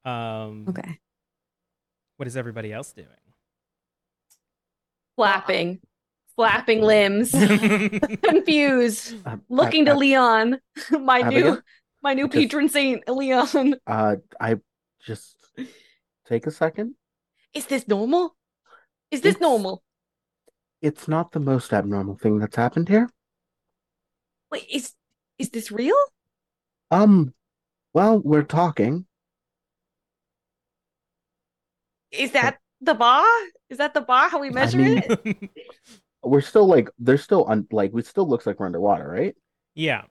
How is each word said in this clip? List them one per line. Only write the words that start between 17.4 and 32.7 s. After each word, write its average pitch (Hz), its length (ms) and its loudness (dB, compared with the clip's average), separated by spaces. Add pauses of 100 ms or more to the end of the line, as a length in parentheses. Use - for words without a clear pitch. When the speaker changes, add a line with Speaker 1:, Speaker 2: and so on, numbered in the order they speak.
Speaker 3:
Is 285 120 -10
this 254 220 -6
normal? 262 480 -2 (760)
Is 269 120 -8
this 403 140 4
Speaker 4:
It's - 40 -10
Speaker 3:
normal? 214 420 -2 (1000)
Speaker 4:
it's 151 260 -4
not 160 240 -4
the 160 80 -4
most 135 320 -2
abnormal 101 440 -4
thing 107 220 0
that's 107 180 -6
happened 127 340 -2
here. 220 180 4 (1400)
Speaker 3:
Wait, - 200 -12
is, - 220 -8 (460)
is 277 120 -8
this 220 220 -10
real? 262 240 0 (960)
Speaker 4:
Um, 185 420 4 (640)
well, 208 260 4
we're 151 220 2
talking. 156 640 -2 (3000)
Speaker 3:
Is 262 200 -6
that 262 260 -2 (220)